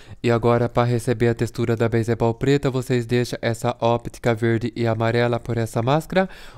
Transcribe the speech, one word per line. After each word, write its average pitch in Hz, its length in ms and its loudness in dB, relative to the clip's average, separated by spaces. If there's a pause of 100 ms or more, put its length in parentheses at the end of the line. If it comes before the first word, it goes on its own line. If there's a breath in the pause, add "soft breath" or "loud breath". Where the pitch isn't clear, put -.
(220 loud breath)
e 120 80 2
agora 117 360 2
pra 120 180 2
receber 120 440 0
a 117 60 2
textura 117 420 -2
da 113 140 0
baseball 117 420 0
preta, 139 380 0
vocês 123 340 -2
deixam 120 380 -2
essa 117 380 -2
óptica 117 540 0
verde 113 400 0
e 117 120 -2
amarela 117 520 2
por 117 200 -6
essa 113 240 -2
máscara, 160 440 0 (320 loud breath)